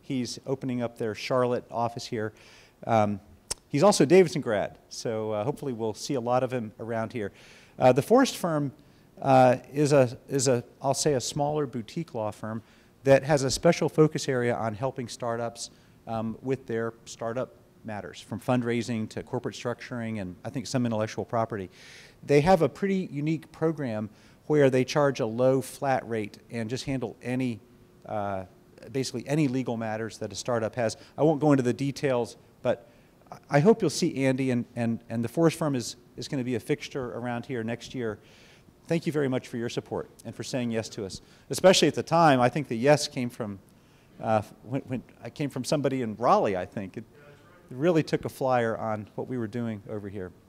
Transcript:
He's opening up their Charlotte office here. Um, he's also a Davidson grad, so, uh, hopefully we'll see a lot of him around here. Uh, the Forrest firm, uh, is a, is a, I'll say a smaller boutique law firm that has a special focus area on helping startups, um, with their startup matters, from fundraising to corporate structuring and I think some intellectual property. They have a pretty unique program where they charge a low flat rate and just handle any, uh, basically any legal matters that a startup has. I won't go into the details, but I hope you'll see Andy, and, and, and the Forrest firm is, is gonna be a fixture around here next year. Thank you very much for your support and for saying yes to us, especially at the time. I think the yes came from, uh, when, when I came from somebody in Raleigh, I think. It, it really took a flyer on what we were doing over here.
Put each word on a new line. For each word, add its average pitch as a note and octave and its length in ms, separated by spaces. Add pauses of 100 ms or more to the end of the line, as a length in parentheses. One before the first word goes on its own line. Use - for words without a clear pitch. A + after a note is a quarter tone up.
He's B2 460
opening C3 340
up A#2+ 160
their A2+ 160
Charlotte B2 560
office A#2 380
here. A2 260 (540)
Um, G#2 320 (480)
he's C#3+ 160
also F#3+ 220
a - 20
Davidson E3 340
grad, G#2 380 (100)
so, A2 440
uh, G#2 100
hopefully C#3+ 280
we'll A2 220
see - 220
a B2+ 40
lot A#2+ 220
of B2+ 100
him A#2 280
around A2+ 340
here. G#2 180 (460)
Uh, C3 140
the B2+ 100
Forrest B3 340
firm, D3 360 (500)
uh, C3 360 (140)
is D3 220
a, B2 240 (100)
is C3+ 200
a, A#2+ 160 (180)
I'll C#3 140
say D#3 180
a B2 80
smaller D3 460
boutique B2 480
law G#2+ 160
firm A2 320 (400)
that C3+ 200
has C3+ 200
a C3 80
special E3 360
focus D3+ 400
area B2 280
on A2 180
helping B2+ 340
startups, A#2 600 (380)
um, A2+ 340
with C3 240
their A2+ 300 (100)
startup A#2 480 (320)
matters, G2+ 340
from G#2+ 200
fundraising A#2 680
to - 120
corporate A#2+ 320
structuring A2+ 680
and F2+ 220
I A2+ 60
think A2+ 160
some B2 220
intellectual A2 360
property. A2 460 (560)
They C#3+ 160
have E3+ 220
a C3+ 60
pretty G3 420
unique D3 400
program C3+ 580 (380)
where C#3+ 240
they C3 120
charge C#3+ 360
a B2+ 80
low B2+ 340
flat C3 480
rate A2 300 (100)
and A#2 180
just B2 180
handle B2+ 360
any, B2 380 (480)
uh, G2+ 380 (480)
basically B2+ 340
any D3 220
legal B2+ 260
matters A2 440
that G#2 120
a F#2+ 40
startup A2 400
has. A2+ 200 (220)
I B2+ 60
won't D3+ 180
go D3+ 100
into C3+ 100
the A#2+ 120
details, C3 640 (260)
but A#2 240 (640)
I C#3+ 100
hope A3 220
you'll E3+ 80
see C3+ 360
Andy, C3 260
and, A#2+ 140 (100)
and, A#2 340
and A2+ 140
the A2+ 40
Forrest E3 300
firm D3 180
is, A#2 220 (180)
is B2+ 140
gonna C3 160
be B2 100
a G#2+ 40
fixture C3+ 580
around A#2+ 280
here B2 180
next A#2 300
year. A2+ 240 (680)
Thank E3+ 180
you E3+ 60
very C#3+ 160
much B2+ 220
for B2+ 80
your A#2 120
support A2+ 400 (160)
and A2+ 80
for - 100
saying A#2+ 280
yes A2 180
to G#2+ 160
us, - 160 (280)
especially F3+ 400
at C3+ 40
the A#2+ 80
time. D#3 380
I B2 100
think C#3+ 200
the A#2+ 80
yes C#3+ 300
came B2 220
from, G2+ 300 (600)
uh, A2 220 (220)
when, B2+ 240
when A#2 160 (200)
I A#2+ 60
came C#3+ 200
from B2+ 140
somebody C3+ 380
in A2 140
Raleigh, B2+ 420
I F2+ 80
think. F#2+ 320
It, A#2 60 (640)
it B2+ 80
really D#3+ 240
took - 240
a B2+ 40
flyer A#2+ 480
on G#2+ 360
what A#2 140
we C3 100
were A#2 100
doing A2 420
over G#2 200
here. F#2+ 220 (160)